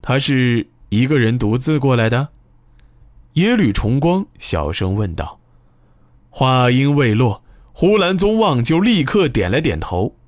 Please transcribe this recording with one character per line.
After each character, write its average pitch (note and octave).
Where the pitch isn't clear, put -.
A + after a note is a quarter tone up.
“他 B2+
是 B2+
一 A2+
个 D3
人 A#2
独 A2
自 D3+
过 C3+
来 A2+
的？” B2+
耶 G#3+
律 D3
重 A#2
光 F3
小 D#2
声 F#2+
问 G2+
道。 -
话 B2+
音 C#3
未 B2+
落， A2+
呼 G3+
兰 F#3
宗 G#3
望 E3
就 D#3+
立 G3+
刻 E3+
点 G#2
了 B2
点 G#2+
头。 F2+